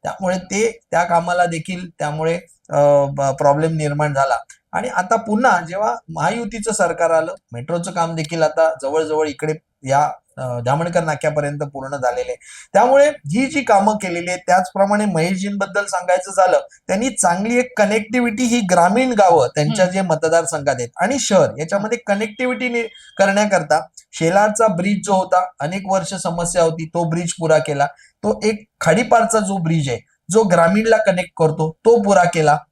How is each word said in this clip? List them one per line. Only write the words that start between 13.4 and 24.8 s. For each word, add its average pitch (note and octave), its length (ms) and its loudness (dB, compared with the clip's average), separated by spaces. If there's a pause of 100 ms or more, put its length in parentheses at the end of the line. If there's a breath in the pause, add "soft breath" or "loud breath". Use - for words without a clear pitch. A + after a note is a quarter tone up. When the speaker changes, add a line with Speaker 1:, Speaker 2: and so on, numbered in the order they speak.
Speaker 1:
जी C#4 160 -4
कामं G#3 320 4
केलेली F3 360 -6
आहेत, F3+ 180 -6
त्याचप्रमाणे G3 580 2
महेशजींबद्दल F#3+ 800 -2
सांगायचं F#3 460 -2
झालं, F#3 280 4 (280 soft breath)
त्यांनी A3 220 0
चांगली G3+ 480 0
एक B3 220 -2
कनेक्टिव्हिटी A3 640 0
ही A#3+ 180 2 (100)
ग्रामीण G3 400 4
गावं F3 360 4
त्यांच्या D3+ 380 0
Speaker 2:
हम्म. F3+ 80 -4
Speaker 1:
जे F#3+ 80 0
मतदारसंघात D#3+ 800 0
आहेत A#2+ 100 -6 (120)
आणि B3 180 -2
शहर F3+ 380 2
याच्यामध्ये G3+ 400 -4
कनेक्टिव्हिटी B3 720 -4
नि-, A#3 180 -4 (300 loud breath)
करण्याकरता G3 680 0 (240 loud breath)
शेलारचा G3+ 560 2
ब्रिज F#3+ 380 -2